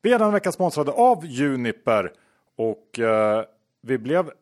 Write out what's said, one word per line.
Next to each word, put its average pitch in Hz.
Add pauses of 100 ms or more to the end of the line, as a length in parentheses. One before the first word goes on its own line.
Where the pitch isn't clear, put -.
Vi 240
är 233
den 214
vecka 202
sponsrade 151
av 233
Juniper. 120 (440)
Och, 110
eh, 110 (380)
vi 127
blev 147 (100)